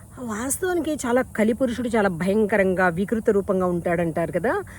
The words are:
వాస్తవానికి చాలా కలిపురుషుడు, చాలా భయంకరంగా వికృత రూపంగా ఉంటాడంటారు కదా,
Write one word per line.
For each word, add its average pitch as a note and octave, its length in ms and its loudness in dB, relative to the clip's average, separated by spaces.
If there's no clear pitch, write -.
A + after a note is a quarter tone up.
వాస్తవానికి C4+ 720 -2
చాలా B3+ 300 0
కలిపురుషుడు, A#3 680 0
చాలా G#3 220 2
భయంకరంగా F#3+ 800 2
వికృత G3+ 420 0
రూపంగా F#3+ 360 2
ఉంటాడంటారు E3+ 680 0
కదా, B3 320 -2